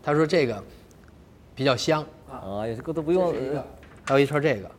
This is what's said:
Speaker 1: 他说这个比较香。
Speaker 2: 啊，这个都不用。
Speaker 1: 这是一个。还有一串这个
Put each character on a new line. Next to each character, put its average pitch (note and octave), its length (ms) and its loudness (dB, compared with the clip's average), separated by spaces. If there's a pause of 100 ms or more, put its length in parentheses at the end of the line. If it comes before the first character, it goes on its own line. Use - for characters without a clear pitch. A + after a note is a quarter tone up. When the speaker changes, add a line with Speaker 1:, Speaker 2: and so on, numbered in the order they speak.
Speaker 1:
他 D3 140 0
说 D#3 100 4
这 D#3 220 2
个 G2+ 160 -6 (880)
比 C3 100 -6
较 C3+ 120 4
香。 D#3 280 0 (240)
Speaker 2:
啊， G#2 380 -8
这 A#2 160 -6
个 E3 100 -8
都 D#3 120 -4
不 D#3 80 0
用。 F3+ 200 2
Speaker 1:
这 A2+ 80 -4
是 C3 60 -4
一 C3 40 -6
个。 C#3+ 140 -4 (400)
还 C3+ 120 0
有 C#3 40 6
一 C#3+ 60 6
串 C#3+ 160 0
这 C#3+ 140 2
个 F#2+ 120 -10 (120)